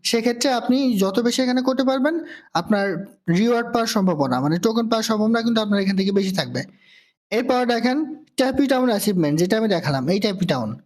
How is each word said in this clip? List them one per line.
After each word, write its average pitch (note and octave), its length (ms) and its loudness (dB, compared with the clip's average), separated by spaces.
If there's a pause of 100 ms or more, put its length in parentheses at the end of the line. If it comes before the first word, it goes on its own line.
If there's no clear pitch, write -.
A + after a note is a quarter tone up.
সেক্ষেত্রে A#3+ 400 0 (100)
আপনি B3 180 0 (260)
যত F#3+ 220 0
বেশি A#3+ 200 0
এখানে B3 220 0
করতে C4 220 0
পারবেন, C4+ 260 0 (440)
আপনার G3+ 260 0 (540)
রিওয়ার্ড A#3 340 0
পাওয়ার A3+ 220 0
সম্ভাবনা, D3+ 400 2 (100)
মানে D#3 100 2 (100)
টোকেন A3+ 260 2
পাওয়ার A3 180 0
সম্ভাবনা A3 360 2
কিন্তু A3+ 200 2
আপনার G3+ 180 0
এখান G3 160 0
থেকে F#3+ 200 0
বেশি F#3+ 200 -2
থাকবে। B2+ 220 -6 (760)
এরপর B3 240 0 (120)
দেখেন B3 240 0 (420)
ট্যাপি C4+ 320 2
টাউন B3+ 220 2
অ্যাচিভমেন্ট, F3+ 480 0
যেটা F#3 180 2
আমি A3 160 0
দেখালাম, C#3 280 -2 (100)
এই G3+ 120 0
ট্যাপি G3 260 -2
টাউন A#2 180 -2 (160)